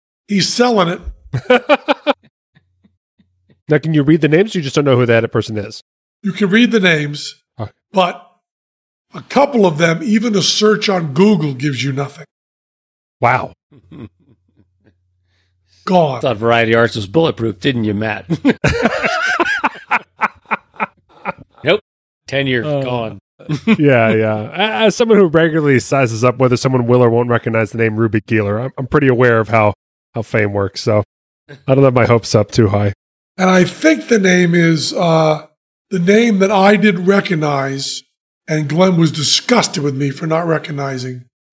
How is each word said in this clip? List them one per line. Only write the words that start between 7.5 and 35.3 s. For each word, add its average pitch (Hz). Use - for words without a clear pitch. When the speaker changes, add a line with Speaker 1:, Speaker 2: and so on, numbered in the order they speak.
Speaker 2:
All 110
right. -
Speaker 1:
but 180
a 151
couple 262
of 156
them, 165
even 220
a 170
search 214
on 165
Google 165
gives 127
you 139
nothing. 139
Speaker 2:
Wow. 123
<laughs> 147
Speaker 1:
Gone. 151
Speaker 3:
Thought 123
Variety 117
Arts 117
was 101
bulletproof, 113
didn't 123
you, 107
Matt? 107
<laughs> 269
Nope. 185
Tenure, 131
Speaker 2:
Uh, 143
Speaker 3:
gone. 113
<laughs> -
Speaker 2:
yeah, 127
yeah. 110
A-, 220
as 190
someone 226
who 185
regularly 151
sizes 117
up 127
whether 123
someone 127
will 123
or 120
won't 120
recognize 113
the 113
name 113
Ruby 110
Keeler, 104
I'm, 131
I'm 135
pretty 147
aware 120
of 110
how, 107
how 117
fame 104
works, 98
so 107
I 139
don't 135
have 127
my 117
hopes 117
up 107
too 110
high. 101
Speaker 1:
And 185
I 185
think 294
the 233
name 180
is, 165
uh, 160